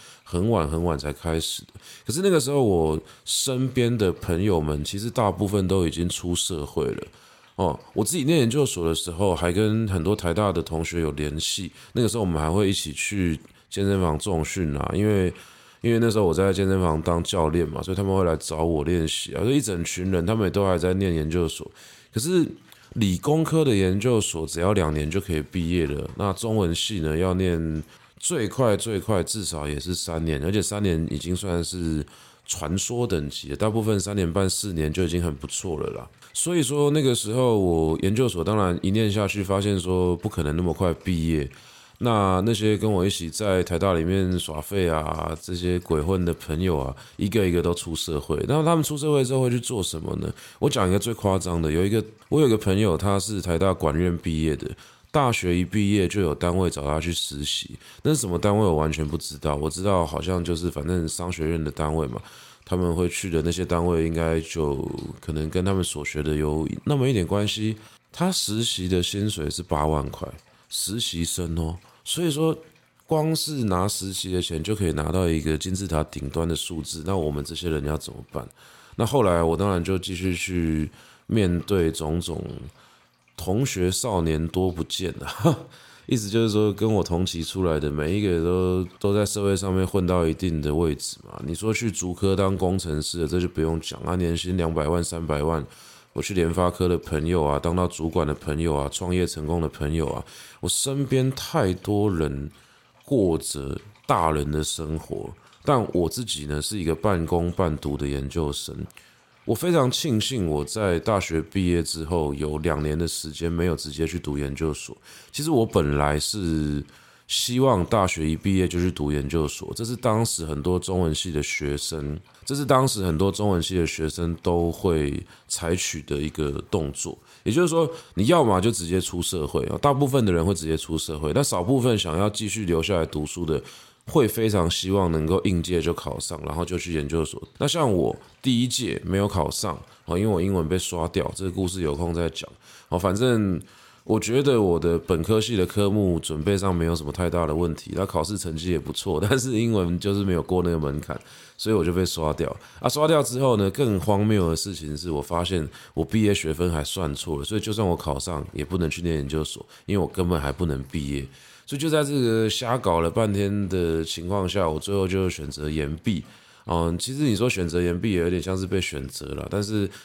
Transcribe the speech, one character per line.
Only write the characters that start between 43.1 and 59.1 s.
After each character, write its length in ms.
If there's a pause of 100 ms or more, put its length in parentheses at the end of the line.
在 320
台 160
大 160
里 100
面 360
耍 200
废 300
啊， 500
这 140
些 280
鬼 200
混 240
的 80
朋 260
友 200
啊， 160 (220)
一 100
个 200
一 40
个 100
都 120
出 220
社 240
会。 280
那 160
他 120
们 80
出 140
社 140
会 120
之 100
后 80
会 100
去 80
做 240
什 180
么 140
呢？ 180 (240)
我 120
讲 200
一 20
个 60
最 160
夸 240
张 240
的， 100
有 140
一 40
个， 140 (260)
我 120
有 60
一 20
个 80
朋 220
友， 180
他 220
是 200
台 160
大 180
管 200
院 240
毕 240
业 140
的， 120 (440)
大 200
学 240
一 80
毕 280
业 160
就 140
有 120
单 240
位 120
找 140
他 160
去 140
实 300
习。 340 (240)
那 100
是 100
什 60
么 120
单 180
位 80
我 120
完 140
全 160
不 100